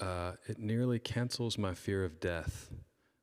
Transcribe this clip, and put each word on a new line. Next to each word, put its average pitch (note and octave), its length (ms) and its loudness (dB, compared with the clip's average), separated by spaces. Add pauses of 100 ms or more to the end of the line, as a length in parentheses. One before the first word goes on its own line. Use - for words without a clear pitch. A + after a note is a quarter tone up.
uh, F2+ 360 -2 (100)
"It A2 120 -4
nearly A#2 400 4
cancels A#2 600 0
my F#2+ 160 2
fear G2 300 0
of D#2+ 160 -4
death," E2+ 500 -2 (520)